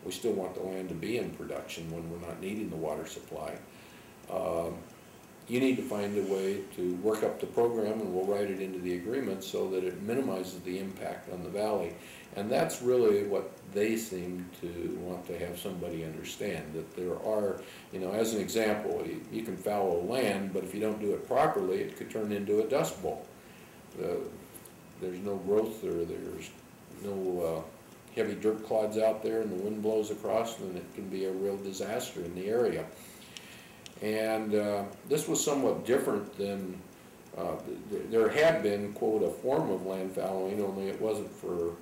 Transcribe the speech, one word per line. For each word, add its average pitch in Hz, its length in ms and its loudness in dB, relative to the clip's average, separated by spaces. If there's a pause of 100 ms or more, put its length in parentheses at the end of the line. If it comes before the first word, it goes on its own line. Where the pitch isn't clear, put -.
We 90 80 -4
still 107 200 0
want 92 220 0
the 92 80 -6
land 92 260 -4
to 85 60 -4
be 101 240 -2
in 90 120 -2
production 80 600 -8
when 85 180 -6
we're 85 160 -8
not 82 140 -8
needing 98 300 -4
the 80 60 -6
water 78 300 -2
supply. 78 500 -8 (720)
Um, 85 440 0 (760)
you 120 120 4
need 131 160 6
to 107 60 -2
find 104 340 0
a 101 60 4 (100)
way 95 280 2 (160)
to 90 260 2
work 107 200 4
up - 180 2
the 95 60 -2
program, 113 540 2
and 95 140 0
we'll 92 100 2
write 101 260 2
it 95 100 -2
into 92 180 -4
the 90 160 0
agreement 98 500 -2
so 95 260 0
that 92 140 2
it 87 180 -2
minimizes 95 580 0
the 90 180 -4
impact 95 540 -6
on 90 100 -6
the 90 80 -6
valley. 101 440 0 (400)
And 101 160 -2
that's - 300 2
really 117 440 8
what 98 260 0 (240)
they 107 220 4
seem 90 520 -4 (140)
to 87 400 -4
want 90 240 -6
to 87 120 -4
have 87 200 -4
somebody 87 460 -4
understand, 80 680 -4
that 80 220 -6
there 90 200 -2 (100)
are, 104 340 2 (320)
you 98 60 -6
know, 92 140 0
as 113 220 2
an 107 60 2
example, 104 680 2
you, - 140 -4 (100)
you 110 120 -2
can 101 140 -4
fallow 95 440 4
land, 101 540 0
but 92 100 0
if 90 100 -6
you 101 60 -2
don't 107 200 0
do 104 120 2
it - 160 -2
properly, 101 500 4
it - 180 -2
could - 140 -8
turn 107 220 -2
into 101 280 4
a 110 80 2
dust 151 340 0
bowl. - 240 -4 (720)
The, 90 220 0 (800)
there's 90 180 -4
no 98 180 -2
growth 104 460 4
there, 85 220 0
there's - 460 -6 (540)
no, 92 380 0
uh, 80 200 0 (520)
heavy 104 200 0
dirt 107 300 0
clods 107 320 2
out 110 260 4
there, 113 180 2
and 107 100 0
the 90 60 -2
wind 104 260 -2
blows 107 280 4
across, 101 460 0
then 92 200 -6
it 90 180 -10
can 98 140 -8
be 95 160 -2
a 95 80 0
real 98 240 0
disaster 98 640 -4
in 85 140 -4
the 92 120 -4
area. 107 380 4 (1160)
And, 107 540 2
uh, 104 300 4 (240)
this 151 200 2
was 156 140 2
somewhat 131 440 4
different 110 500 2
than, 98 440 -2 (560)
uh, 90 200 -2
th-, - 220 -8 (120)
th-, 101 200 -2
there 110 180 6
had 151 340 6
been, 104 320 2
quote, 110 280 4
a - 80 4
form 135 400 2
of 92 160 0
land 95 260 -2
fallowing, 95 480 0
only 98 280 0
it - 120 -4
wasn't 110 300 0
for 85 520 -2